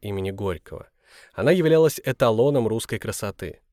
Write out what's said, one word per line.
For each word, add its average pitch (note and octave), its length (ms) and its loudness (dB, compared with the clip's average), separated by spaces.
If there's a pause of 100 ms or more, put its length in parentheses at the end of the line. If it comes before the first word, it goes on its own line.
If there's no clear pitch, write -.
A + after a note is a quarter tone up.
имени G2 280 -6
Горького. G2 600 -8 (440)
Она B2 180 2
являлась D#3+ 520 4
эталоном B2 640 2
русской A2+ 320 -4
красоты. - 600 -8 (120)